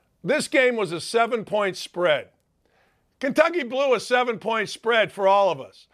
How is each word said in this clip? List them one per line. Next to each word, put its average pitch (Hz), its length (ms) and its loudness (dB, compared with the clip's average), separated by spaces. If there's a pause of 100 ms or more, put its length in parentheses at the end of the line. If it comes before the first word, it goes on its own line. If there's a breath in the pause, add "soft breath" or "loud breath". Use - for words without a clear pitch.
(220)
This 262 260 0
game 247 280 2
was 190 160 -4
a 170 80 -6
seven-point 214 760 -2
spread. 156 520 -2 (920)
Kentucky 311 420 2
blew 254 320 0
a 208 60 0
seven-point 226 680 -2
spread 226 420 0
for 196 160 -2
all 196 240 4
of 143 100 -4
us. 98 340 -20